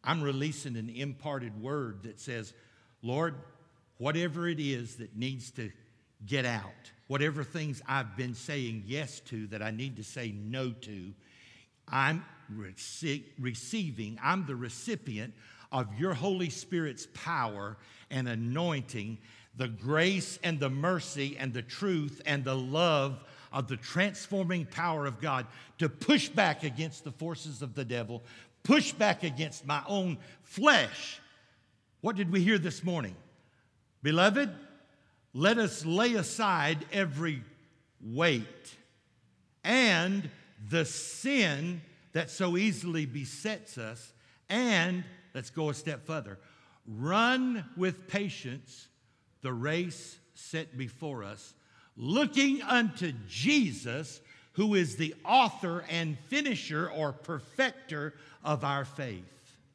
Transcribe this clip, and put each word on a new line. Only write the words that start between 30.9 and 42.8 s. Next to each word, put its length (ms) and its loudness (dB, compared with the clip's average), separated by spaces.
What 160 0
did 160 2
we 100 6
hear 160 6
this 240 -2
morning? 360 -2
Beloved, 480 6
let 220 6
us 260 0
lay 300 4
aside 800 2
every 520 -2
weight 760 0
and 640 4
the 160 4
sin 960 0
that 180 0
so 260 0
easily 520 2